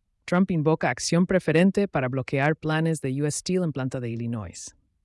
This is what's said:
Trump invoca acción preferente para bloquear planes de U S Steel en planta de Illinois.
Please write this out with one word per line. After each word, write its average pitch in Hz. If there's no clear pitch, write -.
Trump 185
invoca 160
acción 170
preferente 185
para 131
bloquear 135
planes 160
de 135
U 151
S 147
Steel 180
en 160
planta 131
de 120
Illinois. 113